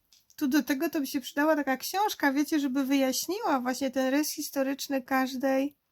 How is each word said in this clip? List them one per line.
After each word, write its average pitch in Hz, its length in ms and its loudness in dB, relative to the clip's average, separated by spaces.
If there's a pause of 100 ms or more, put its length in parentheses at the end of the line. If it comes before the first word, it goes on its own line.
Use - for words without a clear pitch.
(380)
tu 302 100 0
do 277 160 4
tego 294 260 0
to 330 100 -2
by 269 80 -2
się 277 140 -4
przydała 311 340 2
taka 269 220 0
książka, 370 560 0
wiecie, 294 260 0
żeby 277 260 0
wyjaśniła 277 760 0
właśnie 254 320 -2
ten 262 220 2
rys 294 180 2
historyczny 277 720 -2
każdej 269 760 0 (160)